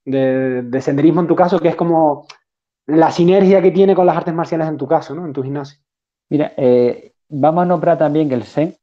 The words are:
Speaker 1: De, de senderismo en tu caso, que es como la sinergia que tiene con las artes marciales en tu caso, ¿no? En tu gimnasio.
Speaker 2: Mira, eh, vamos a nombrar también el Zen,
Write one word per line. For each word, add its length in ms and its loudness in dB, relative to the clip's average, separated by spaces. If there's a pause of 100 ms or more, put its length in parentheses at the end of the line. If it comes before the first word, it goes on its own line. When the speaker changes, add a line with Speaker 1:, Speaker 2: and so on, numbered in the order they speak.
Speaker 1:
De, 580 -2
de 180 -4
senderismo 400 2
en 80 -2
tu 80 0
caso, 240 2
que 80 2
es 80 -4
como 500 0 (600)
la 240 2
sinergia 520 4
que 80 4
tiene 240 4
con 120 2
las 100 2
artes 180 -6
marciales 340 -4
en 80 -8
tu 100 -8
caso, 280 -2
¿no? 120 -12
En 60 -12
tu 100 -8
gimnasio. 360 -10 (500)
Speaker 2:
Mira, 280 -2
eh, 560 0 (160)
vamos 340 0
a 40 -2
nombrar 300 0
también 360 0
el 120 -4
Zen, 380 -6